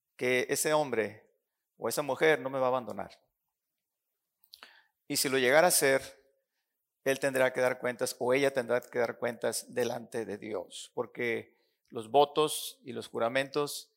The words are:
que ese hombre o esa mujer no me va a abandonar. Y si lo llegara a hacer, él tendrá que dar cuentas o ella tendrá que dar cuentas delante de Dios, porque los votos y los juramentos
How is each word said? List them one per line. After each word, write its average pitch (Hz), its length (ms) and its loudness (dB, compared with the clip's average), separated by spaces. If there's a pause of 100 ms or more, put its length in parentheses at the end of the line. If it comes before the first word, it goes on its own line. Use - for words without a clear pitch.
(160)
que 127 340 0
ese 156 240 0
hombre 117 560 -2 (480)
o 113 120 -4
esa 151 120 -2
mujer 143 380 4
no 131 100 -6
me 135 100 -4
va 131 80 2
a - 20 2
abandonar. 107 500 -6 (1900)
Y 143 100 -4
si 139 120 0
lo 131 80 2
llegara 139 300 6
a - 20 4
hacer, 135 320 4 (1000)
él 135 160 0
tendrá 127 340 2
que 131 80 -2
dar 127 180 0
cuentas 127 400 -4
o 123 140 0
ella 135 200 2
tendrá 120 280 0
que - 180 -6
dar 117 200 -2
cuentas 120 540 -4
delante 117 520 -4
de 98 120 -8
Dios, 107 580 -10
porque 117 600 -6 (340)
los 113 200 -12
votos 147 760 2
y 123 100 -12
los 113 140 -10
juramentos 135 880 -4